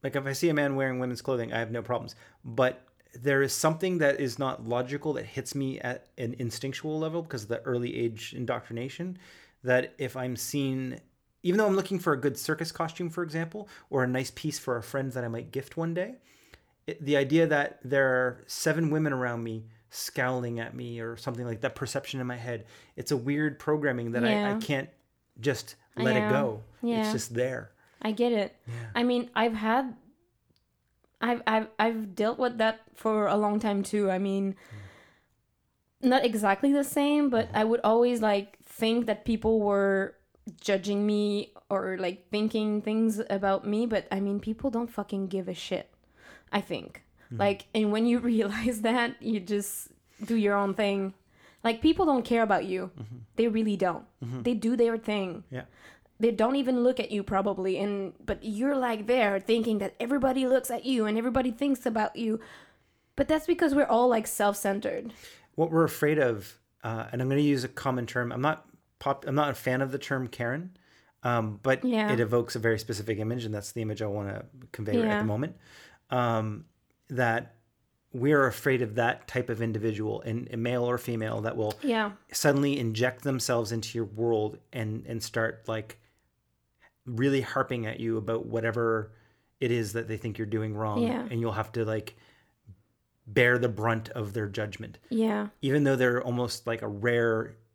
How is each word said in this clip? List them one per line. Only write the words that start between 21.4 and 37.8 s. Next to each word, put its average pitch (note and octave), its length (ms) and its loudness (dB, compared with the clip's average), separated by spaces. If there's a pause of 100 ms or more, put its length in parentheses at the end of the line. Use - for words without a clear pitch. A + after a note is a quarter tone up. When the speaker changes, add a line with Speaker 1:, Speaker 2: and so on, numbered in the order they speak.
Speaker 1:
like A2+ 160 -6
that, C3 140 -2
perception C3+ 460 -6
in B2+ 60 -4
my B2 100 -6
head, A#2+ 280 -8 (320)
it's - 140 -6
a D3 60 2
weird C#3+ 420 0
programming C3+ 540 0
that A#2+ 120 2
I, - 40 4
I - 40 6
Speaker 2:
Yeah. G#3 300 2
Speaker 1:
can't C#3 260 -2 (520)
just B2+ 340 -2 (220)
Speaker 2:
I A2+ 80 -2
Speaker 1:
let B2+ 120 4
it B2 40 2
Speaker 2:
know. - 100 0
Speaker 1:
go. A#2+ 320 0 (260)
It's A3 200 0
Speaker 2:
Yeah. G#3+ 40 0
Speaker 1:
just B2 220 -4
there. B2 380 -4 (280)
Speaker 2:
I A3 120 -2
get A#3+ 200 2
it. G#3 240 0 (100)
Speaker 1:
Yeah. - 60 -10 (220)
Speaker 2:
I A#3+ 80 2
mean, B3 320 2
I've A3+ 200 2
had, A3+ 400 0 (1300)
I've, A#3+ 260 0
I've, A3 200 2 (120)
I've A3 360 0
dealt A3 240 0
with A#3+ 200 0
that A3 220 2 (140)
for G#3+ 320 2
a F3 100 4
long G#3 240 2
time G3+ 220 0
too. G3+ 280 0
I F#3 80 0
mean, G3 360 0 (1500)
Speaker 1:
Mm. C4 60 4
Speaker 2:
not C4 160 6
exactly G#3+ 480 4
the C#4+ 120 4
same, D4 440 2
but A3+ 200 2
Speaker 1:
Mm-hmm. - 80 -4
Speaker 2:
I A3 80 4
would A3+ 200 2